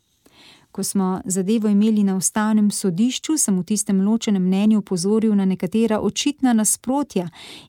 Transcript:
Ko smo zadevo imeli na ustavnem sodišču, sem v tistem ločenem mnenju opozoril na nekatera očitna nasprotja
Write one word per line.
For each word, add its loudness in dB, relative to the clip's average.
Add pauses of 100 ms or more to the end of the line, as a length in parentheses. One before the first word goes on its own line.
(720)
Ko -8
smo -2
zadevo 0
imeli 2
na 0
ustavnem 2
sodišču, -2
sem 0
v -4
tistem -2
ločenem 0
mnenju 2
opozoril 0
na 2
nekatera 0
očitna -2
nasprotja -2 (380)